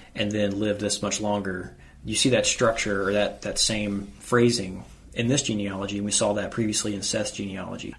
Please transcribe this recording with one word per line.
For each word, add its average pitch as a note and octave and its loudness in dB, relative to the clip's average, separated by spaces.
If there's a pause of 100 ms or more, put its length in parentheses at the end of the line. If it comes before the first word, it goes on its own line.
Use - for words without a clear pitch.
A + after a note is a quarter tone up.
(140)
and G#2 -2
then G2+ 0
lived G#2 0
this G2+ -2
much G2+ -2
longer. F#2+ -2 (300)
You A2 -4
see C3+ 4
that A2+ 4
structure G2+ 2
or G2+ 2
that, G#2 0
that G2+ -4
same G#2 0
phrasing G2 4 (300)
in A#2 0
this C#3 2
genealogy, G2+ -2
and G2+ -2
we G2+ -2
saw G#2 4
that G2+ -2
previously G#2+ 0
in F#2+ -6
Seth's G#2+ -2
genealogy. F#2+ -8